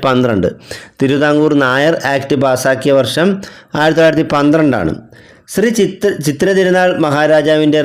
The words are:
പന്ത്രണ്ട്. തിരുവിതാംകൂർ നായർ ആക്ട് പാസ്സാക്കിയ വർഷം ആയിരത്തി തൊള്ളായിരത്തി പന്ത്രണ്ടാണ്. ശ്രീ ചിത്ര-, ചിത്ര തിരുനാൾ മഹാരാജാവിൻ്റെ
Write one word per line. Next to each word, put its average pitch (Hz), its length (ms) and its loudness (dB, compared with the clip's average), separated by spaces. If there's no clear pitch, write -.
പന്ത്രണ്ട്. 123 420 0
തിരുവിതാംകൂർ 147 520 0
നായർ 139 300 0
ആക്ട് 139 280 -2
പാസ്സാക്കിയ 135 580 0
വർഷം 151 280 -2
ആയിരത്തി 160 200 0
തൊള്ളായിരത്തി 156 340 2
പന്ത്രണ്ടാണ്. 143 600 0
ശ്രീ 214 140 0
ചിത്ര-, 196 380 -2
ചിത്ര 151 220 -2
തിരുനാൾ 180 300 2
മഹാരാജാവിൻ്റെ 151 800 2